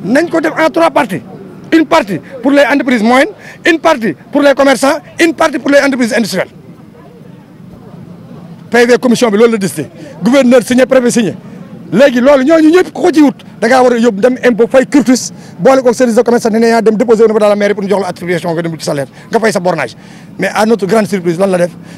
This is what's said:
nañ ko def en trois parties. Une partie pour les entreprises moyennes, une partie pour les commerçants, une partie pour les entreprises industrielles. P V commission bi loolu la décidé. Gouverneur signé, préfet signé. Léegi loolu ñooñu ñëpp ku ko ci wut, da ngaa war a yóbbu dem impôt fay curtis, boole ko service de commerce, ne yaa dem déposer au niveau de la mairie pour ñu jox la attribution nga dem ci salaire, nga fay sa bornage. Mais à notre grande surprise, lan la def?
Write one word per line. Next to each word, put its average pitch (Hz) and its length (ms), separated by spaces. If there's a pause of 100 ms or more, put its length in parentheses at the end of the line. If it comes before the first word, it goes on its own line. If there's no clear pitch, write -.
nañ 269 240
ko 330 140
def 311 160
en 320 140
trois 330 180
parties. 233 320 (500)
Une 320 140
partie 208 340 (220)
pour 277 80
les 285 140
entreprises 247 400
moyennes, 254 260 (400)
une 330 80
partie 233 380 (160)
pour 294 100
les 285 140
commerçants, 277 420 (260)
une 330 120
partie 311 240
pour 277 100
les 277 120
entreprises 254 340
industrielles. 185 340 (2250)
P 240 160
V 240 100
commission 240 320
bi 202 80
loolu 233 140
la 226 80
décidé. 165 260 (380)
Gouverneur 247 400
signé, 254 240
préfet 254 240
signé. 214 240 (560)
Léegi 247 280
loolu 262 260
ñooñu 320 260
ñëpp 370 200
ku - 120
ko 349 80
ci 302 100
wut, 269 140 (260)
da 220 60
ngaa 254 160
war 247 100
a 240 40
yóbbu 226 240
dem 247 220
impôt 233 240
fay 262 200
curtis, - 440 (280)
boole 262 240
ko 247 100
service 240 220
de 240 80
commerce, 233 260
ne 220 180
yaa 226 140
dem 220 160
déposer 226 260
au 220 40
niveau 214 120
de 208 60
la 208 100
mairie 208 200
pour 208 80
ñu 196 60
jox 196 120
la 190 60
attribution 175 460
nga 160 100
dem 165 160
ci - 60
salaire, 143 200 (260)
nga 226 80
fay 214 120
sa 190 80
bornage. 170 360 (440)
Mais 185 140
à 202 120
notre 208 220
grande 214 200
surprise, 175 300
lan 190 100
la 185 120
def? 175 120 (260)